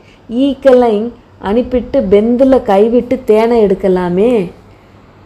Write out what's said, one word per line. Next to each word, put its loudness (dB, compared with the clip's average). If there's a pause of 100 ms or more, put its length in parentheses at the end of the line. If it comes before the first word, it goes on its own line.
(300)
ஈக்களை 0 (340)
அனுப்பிட்டு -2
பெந்துல 2
கைவிட்டு 0
தேனை 2
எடுக்கலாமே. -2 (760)